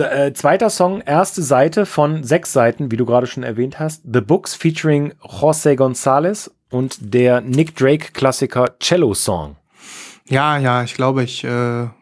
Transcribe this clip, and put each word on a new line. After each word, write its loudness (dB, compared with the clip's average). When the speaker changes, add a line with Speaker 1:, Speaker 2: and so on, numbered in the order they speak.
Speaker 1:
äh, 0
zweiter 2
Song, 0
erste 0
Seite 2
von 0
sechs -2
Seiten, 0
wie 0
du 0
gerade 2
schon -10
erwähnt -6
hast. -6
The 2
Books -2
featuring 0
José 0
González 0
und -6
der 4
Nick -2
Drake-Klassiker 0
Cello 2
Song. -4
Speaker 2:
Ja, 0
ja, 2
ich -10
glaube, 0
ich, -8
äh, -4